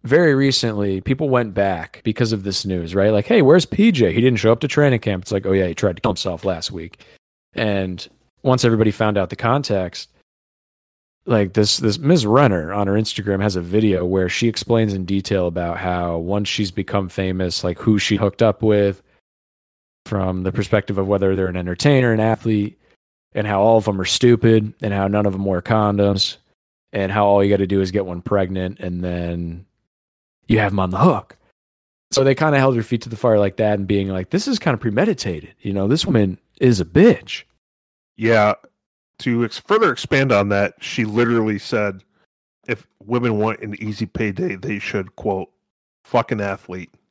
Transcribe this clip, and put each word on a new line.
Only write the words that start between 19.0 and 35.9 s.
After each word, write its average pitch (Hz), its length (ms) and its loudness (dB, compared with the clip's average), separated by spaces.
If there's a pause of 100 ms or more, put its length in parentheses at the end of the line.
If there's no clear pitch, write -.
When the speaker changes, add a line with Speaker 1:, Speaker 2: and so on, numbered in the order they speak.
Speaker 1:
from 92 400 -4
the 92 80 -2
perspective 101 440 0
of 95 120 -2
whether 98 260 2
they're 95 140 -2
an 90 80 -6
entertainer, 117 560 2
an 110 80 2
athlete, 107 580 -2 (540)
and 107 160 -4
how 101 120 0
all 113 180 6
of 107 80 0
them 98 140 -2
are 92 40 -4
stupid, 113 760 2
and 104 140 -4
how 98 140 0
none 104 180 0
of 101 60 0
them 95 120 -6
wear 95 160 -2
condoms, 101 760 0 (560)
and 98 180 -4
how 104 160 2
all 101 160 6
you 101 80 4
gotta 98 160 2
do 98 140 0
is 95 100 -2
get 95 160 -2
one 87 160 -10
pregnant, 95 560 -2
and 87 240 -8
then 87 640 -8 (800)
you 113 140 2
have 101 100 0
'em 101 80 -2
on 92 120 0
the 92 80 -4
hook. 143 380 2 (760)
So 135 100 2
they 135 140 2
kinda 147 240 2
held 131 160 2
her 113 80 0
feet 113 180 -4
to - 60 -14
the 117 80 -10
fire 110 240 2
like 98 160 0
that 104 200 0
and 98 120 -6
being 98 200 0
like, 95 220 -6
"This 190 160 -2
is 262 140 -2
kinda 127 180 -2
premeditated. 113 840 -4
You 98 120 -6
know, 98 160 -2
this 147 180 0